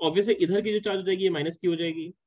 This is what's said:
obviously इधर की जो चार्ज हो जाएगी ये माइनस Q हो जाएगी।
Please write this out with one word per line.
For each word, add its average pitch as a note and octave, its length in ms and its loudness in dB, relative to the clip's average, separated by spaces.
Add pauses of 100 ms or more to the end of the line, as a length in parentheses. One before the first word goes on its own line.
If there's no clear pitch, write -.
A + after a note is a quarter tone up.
obviously G3+ 380 2
इधर F#3 180 2
की G#3+ 120 -2
जो G#3 80 2
चार्ज G3 200 -2
हो F3+ 60 -6
जाएगी F#3+ 180 0
ये F#3 60 4
माइनस D#3+ 340 -2
Q F3+ 40 2
हो E3 80 0
जाएगी। E3 340 -4 (160)